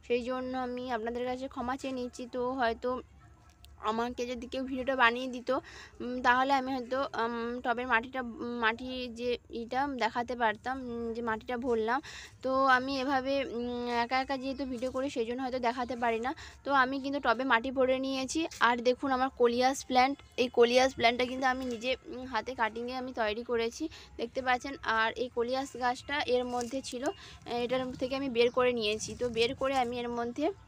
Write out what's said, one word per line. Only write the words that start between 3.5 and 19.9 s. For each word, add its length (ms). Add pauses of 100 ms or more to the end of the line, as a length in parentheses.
আমাকে 480
যদি 220
কেউ 160
ভিডিওটা 320
বানিয়ে 320
দিত, 240 (480)
উম, 220
তাহলে 320
আমি 180
হয়তো, 300
উম, 640
টবের 240
মাটিটা, 340
উম, 380
মাটির 560
যে 220 (120)
ইটা 380
দেখাতে 480
পারতাম, 460
উম, 320
যে 80
মাটিটা 360
ভরলাম। 440 (400)
তো 240
আমি 340
এভাবে, 460
উম, 420
একা 300
একা 200
যেহেতু 280
ভিডিও 260
করি 180
সেই 160
জন্য 160
হয়তো 180
দেখাতে 360
পারি 240
না। 160 (280)
তো 100
আমি 260
কিন্তু 200
টবে 240
মাটি 280
ভরে 280
নিয়েছি। 480 (120)
আর 180
দেখুন 340
আমার 260
কলিয়াস 480
প্ল্যান্ট, 340 (180)